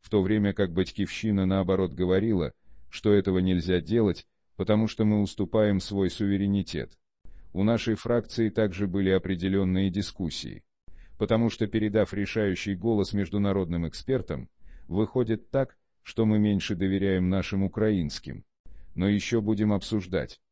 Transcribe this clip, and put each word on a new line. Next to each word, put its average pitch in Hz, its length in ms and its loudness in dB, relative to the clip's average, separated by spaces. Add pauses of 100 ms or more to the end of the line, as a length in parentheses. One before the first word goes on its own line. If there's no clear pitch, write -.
в - 100 -14
то 101 120 4
время 101 300 2
как 92 200 0
"Батькивщина", 95 720 0
наоборот, 95 480 2
говорила, 92 580 0 (380)
что - 220 0
этого 95 280 4
нельзя 90 400 2
делать, 98 480 0 (280)
потому 107 300 2
что 110 180 0
мы 107 180 4
уступаем 101 580 2
свой 98 300 -2
суверенитет. 98 840 -2 (560)
У 98 120 0
нашей 113 300 2
фракции 117 560 0
также 104 360 -2
были 95 240 2
определённые 95 800 2
дискуссии, 87 760 -6 (540)
потому 113 300 2
что, 107 180 -2
передав 107 460 0
решающий 101 600 -2
голос 101 380 0
международным 95 760 0
экспертам, - 600 -4 (380)
выходит 110 640 -2
так, 135 260 -2 (260)
что - 240 0
мы 107 120 4
меньше 104 360 2
доверяем 95 560 0
нашим 98 340 -2
украинским. 95 800 -2 (500)
Но 92 140 0
ещё 104 320 2
будем 104 320 2
обсуждать. 92 680 -4 (120)